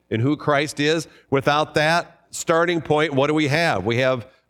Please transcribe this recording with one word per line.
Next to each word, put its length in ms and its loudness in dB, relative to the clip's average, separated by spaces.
in 100 -2
who 160 0
Christ 460 -2
is. 260 0
Without 460 0
that 560 -2
starting 500 0
point, 320 0
what 140 2
do 60 0
we 140 0
have? 380 0
We 140 0
have, 280 0